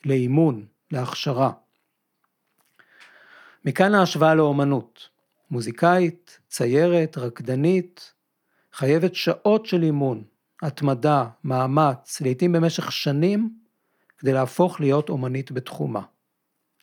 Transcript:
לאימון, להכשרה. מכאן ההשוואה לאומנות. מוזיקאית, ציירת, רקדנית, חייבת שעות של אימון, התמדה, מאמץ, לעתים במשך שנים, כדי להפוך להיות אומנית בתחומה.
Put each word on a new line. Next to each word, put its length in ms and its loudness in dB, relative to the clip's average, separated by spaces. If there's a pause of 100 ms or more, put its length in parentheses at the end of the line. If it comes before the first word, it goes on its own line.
לאימון, 600 2 (260)
להכשרה. 600 -2 (2250)
מכאן 280 2
ההשוואה 420 4
לאומנות. 760 0 (420)
מוזיקאית, 960 0
ציירת, 680 0
רקדנית, 960 -2 (600)
חייבת 420 0
שעות 500 0
של 180 0
אימון, 400 -2 (380)
התמדה, 680 0 (140)
מאמץ, 760 0
לעתים 300 0
במשך 400 0
שנים, 680 -2 (600)
כדי 160 0
להפוך 460 0
להיות 300 0
אומנית 420 -6
בתחומה. 500 -8 (800)